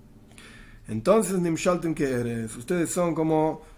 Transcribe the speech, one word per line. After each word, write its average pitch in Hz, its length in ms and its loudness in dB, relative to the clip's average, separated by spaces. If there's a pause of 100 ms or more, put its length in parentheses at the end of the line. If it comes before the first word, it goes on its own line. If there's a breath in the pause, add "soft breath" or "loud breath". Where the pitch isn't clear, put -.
(880 loud breath)
entonces, 185 500 2
Nimshaltem 165 560 0
Ke'eres, 120 640 -2
ustedes 165 340 -2
son 175 240 0
como 156 460 2 (180 loud breath)